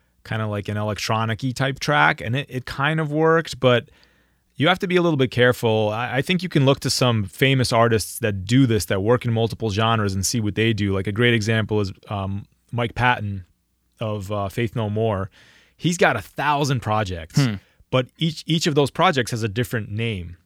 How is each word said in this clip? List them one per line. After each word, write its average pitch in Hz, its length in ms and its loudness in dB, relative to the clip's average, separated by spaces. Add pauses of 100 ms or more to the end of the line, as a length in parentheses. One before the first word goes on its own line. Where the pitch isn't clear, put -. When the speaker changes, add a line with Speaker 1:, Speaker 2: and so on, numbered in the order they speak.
(260)
Speaker 1:
kinda 110 200 -4
like 104 220 -6
an 104 80 -4
electronic-y 110 760 -2
type 135 280 -4
track, 151 400 2
and 117 160 -4
it, 139 140 -4
it 123 160 -8
kind 151 340 -2
of 147 140 -2
worked, 160 480 2
but 123 280 4 (640)
you 139 120 2
have 185 120 2
to 202 80 -4
be 180 100 2
a 175 40 4
little 170 140 4
bit 131 160 2
careful. 113 560 4
I, 113 300 -4
I 139 40 2
think 180 220 0
you 180 60 -8
can 143 160 4
look 139 160 4
to 139 80 -4
some 120 340 2
famous 131 480 -2
artists 113 480 2
that 104 240 -2
do 123 220 4
this, 110 220 2
that 101 140 0
work 117 220 2
in 120 80 -2
multiple 113 380 -2
genres, 107 440 0
and 95 120 -2
see 120 160 -2
what 104 140 -4
they 113 180 2
do. 101 200 0
Like, 95 140 -2
a 107 60 -2
great 120 200 2
example 110 460 0
is, 98 140 -4 (160)
um, 98 360 -6 (280)
Mike 120 200 -4
Patton 104 520 0 (560)
of, 104 320 -6
uh, 101 160 -4
Faith 117 260 -4
No 110 140 -2
More. 104 420 -2 (460)
He's 170 200 -2
got 160 200 2
a 101 40 -8
thousand 143 600 -2
projects, 98 600 -2
Speaker 2:
Hmm. 120 120 2 (360)
Speaker 1:
but 127 180 0 (100)
each, 160 280 -4
each 160 220 0
of 151 80 0
those 143 160 2
projects 156 400 2
has 110 120 -4
a 117 40 -2
different 110 420 -4
name 104 460 -6 (100)